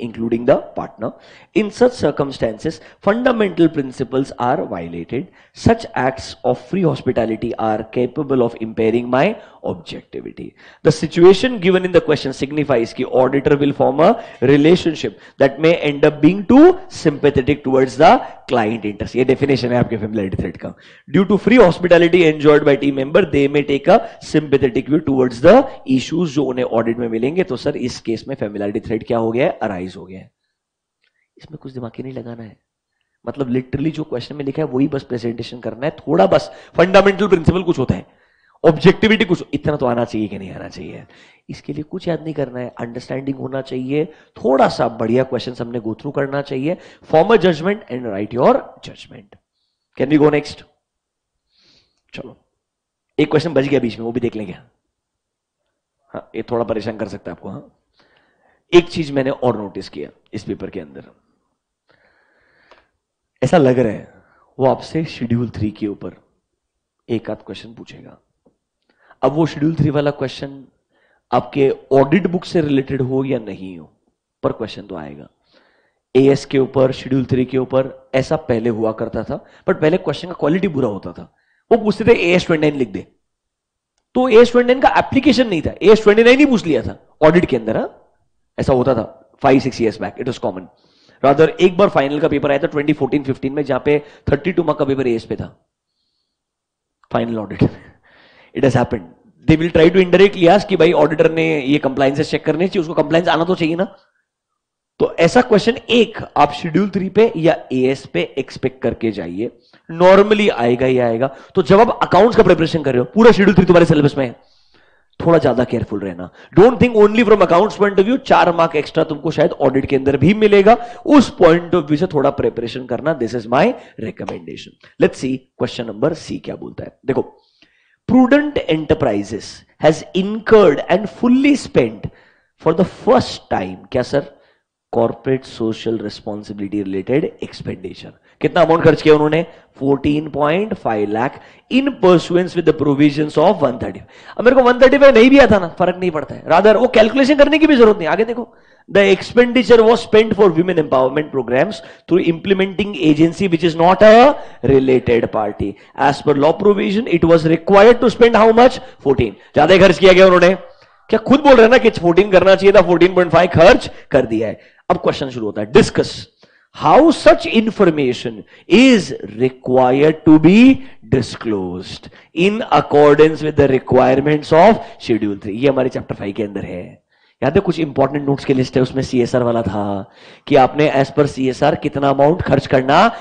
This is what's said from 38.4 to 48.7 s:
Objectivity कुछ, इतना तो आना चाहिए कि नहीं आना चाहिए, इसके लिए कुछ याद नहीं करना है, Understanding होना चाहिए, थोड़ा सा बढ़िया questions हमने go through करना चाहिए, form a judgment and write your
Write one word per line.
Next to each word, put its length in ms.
Objectivity 640
कुछ, 180
इतना 220
तो 100
आना 200
चाहिए 220
कि 120
नहीं 120
आना 180
चाहिए, 360
इसके 240
लिए 100
कुछ 240
याद 160
नहीं 100
करना 260
है, 200
Understanding 580
होना 240
चाहिए, 440
थोड़ा 300
सा 200
बढ़िया 360
questions 380
हमने 180
go 100
through 260
करना 260
चाहिए, 360
form 200
a 60
judgment 540
and 140
write 280
your 200